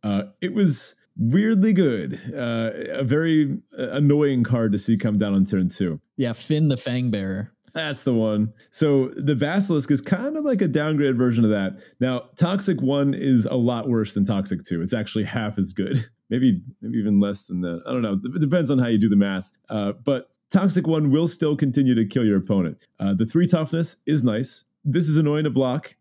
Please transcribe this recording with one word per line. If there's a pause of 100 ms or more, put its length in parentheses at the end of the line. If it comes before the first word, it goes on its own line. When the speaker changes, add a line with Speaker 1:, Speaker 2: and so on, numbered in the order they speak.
Speaker 1:
Uh, (160)
it
was (220)
weirdly
good. (200)
Uh, (220)
a
very, (200)
uh,
annoying
card
to
see
come
down
on
turn
two. (160)
Speaker 2:
Yeah,
Finn
the
Fangbearer. (220)
Speaker 1:
That's
the
one. (200)
So
the
Basilisk
is
kind
of
like
a
downgrade
version
of
that. (220)
Now, (120)
Toxic
one
is
a
lot
worse
than
Toxic
two.
It's
actually
half
as
good.
<laughs> (100)
Maybe, (200)
maybe
even
less
than
that.
I
don't
know.
It
depends
on
how
you
do
the
math. (180)
Uh,
but (220)
Toxic
one
will
still
continue
to
kill
your
opponent. (140)
Uh,
the
three
toughness
is
nice. (200)
This
is
annoying
to
block